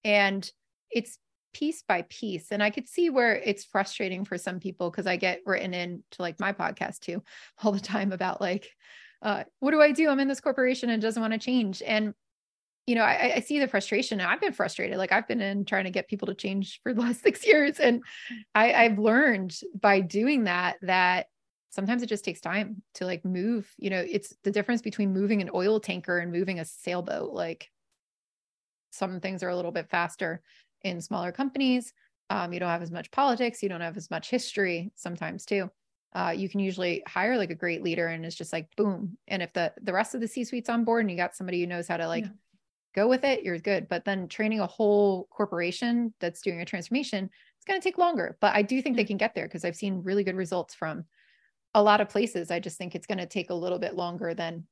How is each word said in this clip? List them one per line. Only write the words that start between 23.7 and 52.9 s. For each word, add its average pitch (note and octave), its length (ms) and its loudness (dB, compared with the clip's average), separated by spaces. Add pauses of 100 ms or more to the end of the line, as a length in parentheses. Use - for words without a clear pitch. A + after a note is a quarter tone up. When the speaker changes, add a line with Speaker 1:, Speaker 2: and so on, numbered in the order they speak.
Speaker 1:
You G3 120 -4
know, F#3 160 -2
it's - 280 -4 (100)
the G3+ 60 2
difference G#3+ 320 0
between G3+ 300 -2
moving G3+ 300 2
an - 100 -6
oil G3+ 280 2
tanker F3+ 380 -2
and F3 120 -4
moving F3 300 -2
a D#3+ 40 -6
sailboat. - 680 -6
Like, E3+ 380 -6 (1200)
some F#3 300 -6
things F#3 220 -6
are F3+ 80 -4
a F3+ 60 -2
little F3 160 -4
bit E3 180 -6
faster F3 520 -2 (400)
in F3+ 180 -4
smaller F3 300 -4
companies. C4 640 0 (380)
Um, F3+ 220 -2
you F3 80 -6
don't F3 100 -2
have E3+ 120 0
as E3+ 80 -8
much E3+ 200 -10
politics. B3 520 2
You G3 60 -2
don't F3 140 -4
have E3+ 140 -6
as - 140 -12
much D#3+ 200 -6
history F#3+ 640 0
sometimes E3+ 500 -8
too. G3 260 -2 (440)
Uh, F3+ 200 0
you G3 140 -4
can G3+ 120 -2
usually F#3 460 -2
hire, A3 300 0
like, F#3 140 0
a E3+ 40 -4
great E3 280 -4
leader, E3+ 240 0
and E3 180 -6
it's E3 100 -8
just - 180 -10
like, E3 240 -8
boom. G3 500 -2
And F#3 160 -4
if E3+ 100 -8
the, E3+ 300 -2
the F#3 100 -4
rest G#3 220 0
of A#3 80 -4
the A3+ 60 -2
C-suite's A#3+ 420 -6
on A#3 140 2
board A#3 180 4
and G3+ 80 0
you F3 80 -4
got F3 180 -2
somebody F3+ 240 -4
who F3 60 0
knows F3 200 -6
how E3+ 120 -2
to, E3 100 -2
like, E3 160 -2
Speaker 2:
Yeah. G3 60 -8 (640)
Speaker 1:
go G#3 140 4
with B3+ 160 4
it, C4+ 180 2
you're F3 160 -2
good. F#3+ 300 0
But F3 180 -4
then F#3+ 200 -2
training G#3+ 340 -2
a F#3 60 0
whole G3+ 640 2
corporation G#3+ 880 -2
that's E3+ 220 -4
doing F3 200 -4
a F3 40 -4
transformation, G3 640 -4 (280)
it's - 100 -20
gonna F#4+ 140 0
take F#4 180 -2
longer. E4 420 2
But - 140 6
I G#3 80 6
do B3+ 180 0
think B3+ 160 -2
they A#3 60 2
Speaker 2:
Yeah. G#3 60 0
Speaker 1:
can G3 100 -2
get A3 160 0
there, E3+ 140 -4
'cause E3+ 180 -8
I've E3+ 100 -4
seen F#3+ 260 -4
really G3 220 0
good F#3+ 120 -2
results F3+ 380 -4
from D#3+ 300 -6 (720)
a G#3 80 8
lot G#3 180 8
of G#3 80 0
places. G3+ 420 -2
I F3 100 0
just - 180 -10
think F3+ 160 -8